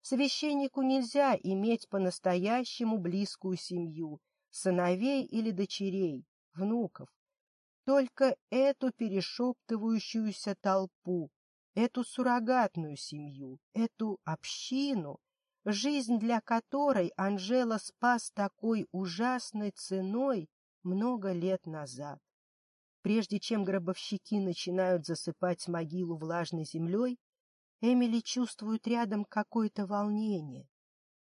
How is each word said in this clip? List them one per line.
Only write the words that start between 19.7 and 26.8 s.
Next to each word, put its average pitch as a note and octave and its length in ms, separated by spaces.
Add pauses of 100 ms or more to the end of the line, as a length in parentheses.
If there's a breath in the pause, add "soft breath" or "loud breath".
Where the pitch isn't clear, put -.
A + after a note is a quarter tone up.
ценой F#3+ 800 (340)
много G3 480
лет F#3 340
назад. C#3+ 540 (840)
Прежде G#3 380
чем G#3+ 240
гробовщики F#3 760
начинают F3+ 680
засыпать E3+ 640
могилу E3+ 500
влажной E3 480
землёй, G3 520 (640)